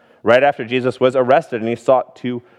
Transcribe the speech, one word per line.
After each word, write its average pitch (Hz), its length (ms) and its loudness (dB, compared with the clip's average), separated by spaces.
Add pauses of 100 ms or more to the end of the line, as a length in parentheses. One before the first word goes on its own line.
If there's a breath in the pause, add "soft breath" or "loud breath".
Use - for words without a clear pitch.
(240 soft breath)
right 120 200 4
after 139 220 -2
Jesus 123 340 -4
was 131 160 2
arrested, 131 460 0
and 113 80 -6
he 117 80 -4
sought - 400 -2
to 123 260 -10 (160 soft breath)